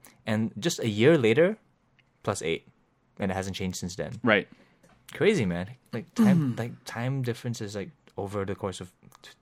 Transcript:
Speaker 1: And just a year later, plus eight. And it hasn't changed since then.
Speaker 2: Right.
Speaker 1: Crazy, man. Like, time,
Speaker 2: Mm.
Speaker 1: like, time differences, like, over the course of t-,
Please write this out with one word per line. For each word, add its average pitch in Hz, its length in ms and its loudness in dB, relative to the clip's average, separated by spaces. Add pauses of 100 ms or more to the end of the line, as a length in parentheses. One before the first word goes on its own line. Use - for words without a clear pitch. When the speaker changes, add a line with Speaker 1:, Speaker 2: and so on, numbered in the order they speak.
(260)
Speaker 1:
And 110 320 0
just 104 220 -4
a 120 100 0
year 120 280 6
later, 143 400 4 (680)
plus - 180 -4
eight. - 260 -4 (520)
And 95 120 -2
it 92 40 -6
hasn't 95 200 -6
changed 92 220 -6
since 87 180 -8
then. 85 280 -8
Speaker 2:
Right. 107 240 4 (680)
Speaker 1:
Crazy, 175 320 2
man. 87 220 -2 (240)
Like, - 240 -10
time, 175 380 4
Speaker 2:
Mm. 107 60 -6
Speaker 1:
like, 117 120 -6 (140)
time 131 380 -4
differences, 113 520 -6
like, 98 140 -6 (280)
over 98 280 -4
the 95 100 -4
course 92 260 -6
of 90 100 -14 (300)
t-, - 80 -20 (120)